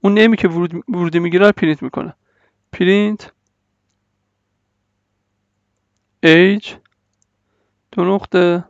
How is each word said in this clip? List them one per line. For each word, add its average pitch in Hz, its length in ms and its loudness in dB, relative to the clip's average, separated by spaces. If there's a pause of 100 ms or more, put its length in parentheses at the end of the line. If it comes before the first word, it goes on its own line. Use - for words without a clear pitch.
اون 202 180 0
نیمی 220 180 4
که 196 120 0
ورود، 170 260 -4 (140)
ورودی 175 300 -2
می‌گیره 175 280 2
رو 208 60 4
پرینت 156 300 -2
می‌کنه. 151 320 -10 (580)
پرینت 208 600 -2 (3000)
ایج، 180 520 2 (1160)
دو 175 120 -2
نقطه 180 640 0